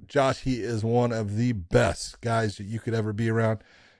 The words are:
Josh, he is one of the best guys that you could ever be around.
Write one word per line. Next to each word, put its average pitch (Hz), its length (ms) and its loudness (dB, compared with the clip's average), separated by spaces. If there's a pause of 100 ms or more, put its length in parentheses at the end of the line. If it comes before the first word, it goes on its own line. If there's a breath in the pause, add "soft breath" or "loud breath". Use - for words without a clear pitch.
Josh, - 360 0
he 127 200 -2
is 110 220 -2
one 120 280 2
of 107 240 -2
the 120 160 2
best 104 680 0
guys 113 380 0
that 104 60 -12
you 110 140 -8
could 113 160 -4
ever 107 180 -2
be 113 160 0
around. 110 300 2 (420 soft breath)